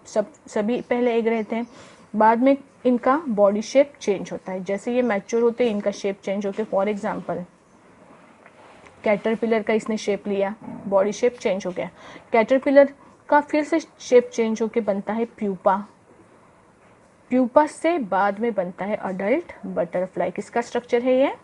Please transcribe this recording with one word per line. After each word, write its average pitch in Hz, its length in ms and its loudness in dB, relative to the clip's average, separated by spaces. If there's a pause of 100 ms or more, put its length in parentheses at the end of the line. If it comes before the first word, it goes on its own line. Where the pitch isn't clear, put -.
सब, 208 260 -2 (160)
सभी 226 340 -2
पहले 240 340 0
एक 226 120 0
रहते 226 280 -2
हैं, 226 120 -6 (480)
बाद 220 240 4
में 277 180 4 (280)
इनका 262 420 2
body 202 340 2
shape 277 400 2
change 185 300 -4
होता 185 200 -10
है, 185 120 -8
जैसे 196 320 -4
ये 254 60 2
mature 226 420 0
होते 233 200 2
हैं 233 80 2
इनका 208 200 -2
shape 196 320 -4
change 202 220 -4
होते 196 160 -4
हैं। 208 80 -6
For 196 240 0
example, 185 500 -6 (1600)
caterpillar 220 600 0
का 226 100 -2
इसने 220 240 -2
shape 202 300 -4
लिया, 196 280 -2 (320)
body 196 240 2
shape 247 260 -2
change 196 280 -4
हो 180 60 -4
गया, 180 180 -8 (420)
Caterpillar 269 640 4 (360)
का 294 120 6
फिर 294 220 -2
से 320 160 0
शेप 247 540 2
change 226 280 -2
होके 226 180 -2
बनता 202 340 -4
है 226 120 -2
pupa, 202 640 -2 (1400)
pupa 254 380 4
से 330 320 -2
बाद 202 400 0
में 233 140 -4
बनता 185 320 -6
है 214 100 -4
adult 196 580 -4 (120)
butterfly। 180 640 -4
किसका - 300 -6
structure 240 420 -4
है 254 100 2
ये, 285 300 2